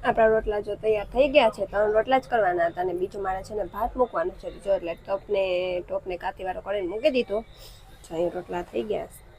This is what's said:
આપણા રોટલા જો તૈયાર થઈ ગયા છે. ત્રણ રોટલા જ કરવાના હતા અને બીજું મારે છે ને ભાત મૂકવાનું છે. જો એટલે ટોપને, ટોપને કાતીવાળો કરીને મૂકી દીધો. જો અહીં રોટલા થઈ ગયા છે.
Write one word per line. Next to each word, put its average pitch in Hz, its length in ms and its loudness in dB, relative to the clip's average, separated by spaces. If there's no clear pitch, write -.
આપણા 226 220 4
રોટલા 220 340 2
જો 208 140 -6
તૈયાર 214 320 0
થઈ 262 220 2
ગયા 262 200 6
છે. 208 180 -2
ત્રણ 208 260 2
રોટલા 220 260 4
જ 262 100 -4
કરવાના 180 380 2
હતા 170 140 -2
અને 180 140 0
બીજું 196 280 -4
મારે 190 200 -4
છે 214 120 -12
ને 208 100 -2
ભાત 226 320 -4
મૂકવાનું 185 420 0
છે. 180 120 -10
જો 196 240 0
એટલે 170 200 -4
ટોપને, 185 880 -2
ટોપને 190 360 -6
કાતીવાળો 185 440 -6
કરીને 196 280 -4
મૂકી 226 220 0
દીધો. 226 340 -2
જો 170 60 -12
અહીં 165 180 0
રોટલા 180 300 -6
થઈ 220 200 -6
ગયા 214 240 -4
છે. - 180 -20